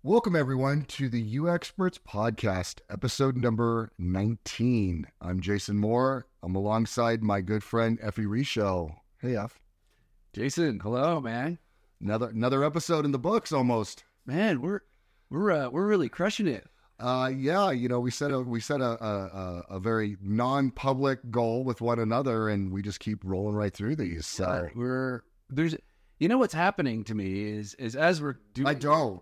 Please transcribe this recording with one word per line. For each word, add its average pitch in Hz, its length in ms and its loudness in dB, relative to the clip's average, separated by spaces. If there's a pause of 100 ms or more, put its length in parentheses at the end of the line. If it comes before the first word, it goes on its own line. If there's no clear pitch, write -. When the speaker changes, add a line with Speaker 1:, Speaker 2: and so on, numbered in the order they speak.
Speaker 1:
Welcome, 196 300 4
everyone, 135 480 2
to 135 240 -4
the 117 120 0
U 131 300 0
Experts 175 480 -2
Podcast, 104 760 -2 (120)
episode 127 480 0
number 117 600 2
nineteen. 98 1080 0 (120)
I'm 90 200 -2
Jason 101 380 0
Moore. 123 500 2 (160)
I'm 90 100 -2
alongside 110 680 0
my 101 160 2
good 101 240 -2
friend 117 360 2
Effie 107 240 -4
Risho. 101 720 0 (240)
Hey, 123 160 -2
Eff. 107 240 -6 (760)
Speaker 2:
Jason, 139 460 0
hello, 131 420 0
man. 127 380 -4 (420)
Speaker 1:
Another, 110 280 0
another 123 340 2
episode 151 420 0
in 147 60 2
the 139 80 0
books, 190 320 0
almost. 123 540 0 (200)
Speaker 2:
Man, 156 380 0
we're, 190 200 -4 (460)
we're, 190 220 0
uh, 143 200 2
we're 180 180 0
really 180 200 4
crushing 202 380 -2
it. 123 220 -2 (320)
Speaker 1:
Uh, 127 360 0
yeah, 170 360 2
you 123 160 0
know, 123 100 2
we 123 140 0
set 147 180 -2
a, 135 80 0
we 123 220 -4
set 143 200 -2
a, 117 240 -2
a, 107 40 -4
a, 95 640 -6
a 95 100 -6
very 107 420 0
non-public 131 1120 0
goal 117 320 2
with 127 160 -2
one 117 180 2
another, 113 500 0
and 98 220 0
we 98 100 -4
just 101 200 -6
keep 107 240 -4
rolling 98 320 0
right 104 180 0
through 120 220 -2
these, 85 280 -4
so. - 200 -4
Speaker 2:
Yeah, 87 320 -2
we're, 127 480 -2 (260)
there's, 156 240 0 (460)
you 160 80 4
know 247 100 4
what's 226 160 2
happening 156 480 0
to 110 140 -6
me 98 260 -2
is, 107 320 -6
is 120 220 -6
as 160 260 4
we're 139 160 -4 (160)
doing 139 140 2
Speaker 1:
I 147 60 4
don't. 139 480 2